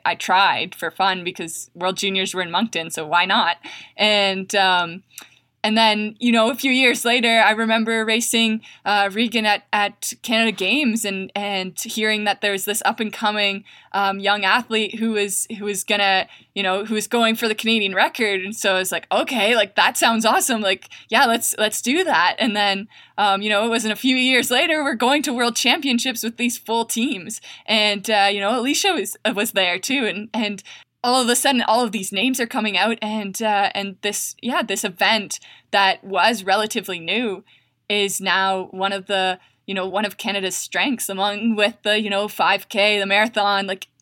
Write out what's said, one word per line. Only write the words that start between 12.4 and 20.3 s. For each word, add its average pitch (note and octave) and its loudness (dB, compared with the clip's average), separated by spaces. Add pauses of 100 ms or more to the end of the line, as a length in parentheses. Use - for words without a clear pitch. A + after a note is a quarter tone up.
there G#3 0
was G3 -4
this G#3 -4
up A3 -4
and G#3+ -4
coming, G#3 -2 (280)
um, G3 -2
young G3 0
athlete A3 0
who A3+ -2
was, G#3 -2 (120)
who G3+ -8
was G3+ -4
gonna, G3 2 (260)
you G3 -4
know, G3 0
who A3 -4
was G#3 -2
going A3+ 2
for A#3+ -4
the G#3+ 0
Canadian G#3+ 0
record. G#3 0
And G3 -8
so G3 2
I - 2
was F#3 -2
like, E3+ -6
"Okay, A#3 2
like, G#3 0
that G3+ 4
sounds A3+ 2
awesome. A#3 2